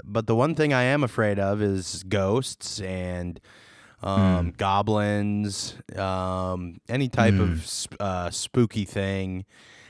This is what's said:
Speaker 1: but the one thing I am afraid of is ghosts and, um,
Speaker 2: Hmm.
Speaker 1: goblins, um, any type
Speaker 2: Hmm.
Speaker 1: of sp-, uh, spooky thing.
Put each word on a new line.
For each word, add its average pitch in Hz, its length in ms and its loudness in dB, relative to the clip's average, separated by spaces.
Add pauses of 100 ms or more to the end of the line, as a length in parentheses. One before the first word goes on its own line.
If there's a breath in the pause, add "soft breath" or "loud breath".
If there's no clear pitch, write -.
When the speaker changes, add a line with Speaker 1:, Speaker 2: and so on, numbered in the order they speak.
Speaker 1:
but 107 240 -2
the 113 80 4
one 147 200 4
thing 147 180 2
I 127 100 4
am 139 200 2
afraid 107 360 2
of 101 220 2
is 95 480 0
ghosts 101 720 -2
and, 90 580 -6 (600 soft breath)
um, 95 460 2
Speaker 2:
Hmm. - 100 -4
Speaker 1:
goblins, 104 1200 0 (220)
um, 92 800 -4 (120)
any 131 180 0
type 110 280 4
Speaker 2:
Hmm. 92 60 4
Speaker 1:
of 82 280 0
sp-, - 300 -8
uh, 90 320 -2
spooky 110 540 0
thing. 95 600 -4 (440 soft breath)